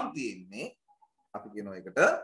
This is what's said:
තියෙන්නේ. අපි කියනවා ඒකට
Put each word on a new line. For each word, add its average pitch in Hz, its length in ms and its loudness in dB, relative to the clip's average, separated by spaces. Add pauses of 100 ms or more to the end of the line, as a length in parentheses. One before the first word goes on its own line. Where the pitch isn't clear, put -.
තියෙන්නේ. 104 580 -6 (680)
අපි 113 140 -12
කියනවා 101 280 -8
ඒකට 92 220 -2 (240)